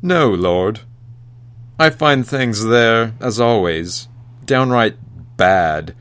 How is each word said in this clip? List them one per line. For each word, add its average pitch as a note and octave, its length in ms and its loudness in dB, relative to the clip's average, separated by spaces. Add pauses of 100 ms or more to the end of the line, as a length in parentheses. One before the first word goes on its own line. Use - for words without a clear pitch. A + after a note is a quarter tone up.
No, F3 300 2
lord. F2+ 500 0 (960)
I D#3 120 4
find C#3+ 360 0
things A#2+ 380 -4
there, A2+ 560 2
as A#2 200 -6
always, F2+ 680 -2 (360)
downright B2+ 520 0 (400)
bad. D#2+ 640 0